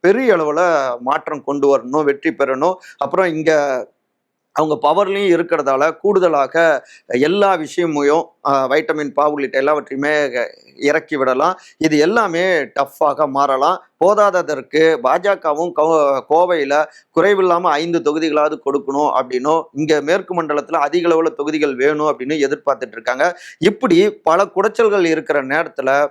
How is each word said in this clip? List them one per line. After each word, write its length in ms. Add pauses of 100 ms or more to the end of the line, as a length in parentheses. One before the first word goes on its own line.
பெரிய 360
அளவுல 240 (400)
மாற்றம் 440
கொண்டு 240
வரணும், 360
வெற்றி 260
பெறணும். 440 (240)
அப்புறம் 280
இங்க 240 (1040)
அவங்க 260
பவர்லயும் 500
இருக்கிறதால 640
கூடுதலாக 580 (520)
எல்லா 480
விஷயமையும், 720 (200)
ஆ, 240
வைட்டமின் 440
பா 140
உள்ளிட்ட 320
எல்லாவற்றையுமே 540 (640)
இறக்கி 400
விடலாம். 420 (200)
இது 200
எல்லாமே 440 (220)
டஃப்பாக 640
மாறலாம். 500 (200)
போதாததற்கு 1040
பாஜகவும் 680
கோ-, 260 (300)
கோவையில 460 (360)
குறைவில்லாம 600
ஐந்து 280
தொகுதிகளாவது 600
கொடுக்கணும் 540
அப்படின்னும், 500 (100)
இங்க 280
மேற்கு 340
மண்டலத்துல 420
அதிக 320
அளவுல 260
தொகுதிகள் 420
வேணும் 300
அப்படின்னு 340
எதிர்பார்த்துட்டு 520
இருக்காங்க. 340 (320)
இப்படி 520 (120)
பல 220
குடைச்சல்கள் 600
இருக்கிற 380
நேரத்துல 480 (200)